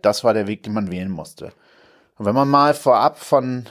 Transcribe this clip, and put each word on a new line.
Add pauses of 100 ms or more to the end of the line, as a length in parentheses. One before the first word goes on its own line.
Das
war
der
Weg,
den
man
wählen
musste. (640)
Und
wenn
man
mal
vorab
von